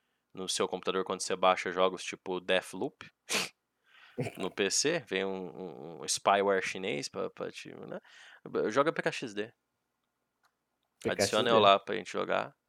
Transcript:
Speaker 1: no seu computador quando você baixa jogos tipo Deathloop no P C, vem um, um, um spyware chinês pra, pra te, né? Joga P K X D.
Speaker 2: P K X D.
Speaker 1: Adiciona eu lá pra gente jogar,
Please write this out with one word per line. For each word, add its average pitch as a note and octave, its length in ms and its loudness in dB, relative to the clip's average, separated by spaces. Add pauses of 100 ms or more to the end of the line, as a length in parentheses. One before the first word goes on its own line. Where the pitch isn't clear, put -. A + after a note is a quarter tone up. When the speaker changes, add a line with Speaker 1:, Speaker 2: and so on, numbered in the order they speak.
(340)
Speaker 1:
no F#2+ 140 -8
seu G2 200 0
computador F#2 360 -2
quando F#2 180 -6
você G2 140 -4
baixa F#2 360 4
jogos F#2 300 2
tipo F2+ 380 -6
Deathloop F#2 680 -2 (1300)
no F#2 120 -6
P G2 200 0
C, D#3 360 0
vem F#2+ 180 -2
um, G2 60 -2
um, E2 720 -10
um - 60 -12
spyware G2 540 4
chinês A2+ 460 -4
pra, F#2+ 220 -6
pra F#2 200 -10
te, - 240 -16
né? G#2+ 240 -12 (720)
Joga C#3+ 220 2
P - 100 -6
K D#3+ 100 -2
X A2 220 -8
D. G#2 120 -6 (1600)
Speaker 2:
P - 60 0
K - 20 2
X G2+ 200 2
D. A2 60 2
Speaker 1:
Adiciona A2+ 140 4
eu A2+ 80 8
lá G2 200 10
pra - 180 -6
gente F#2 160 -6
jogar, G2 420 -2 (140)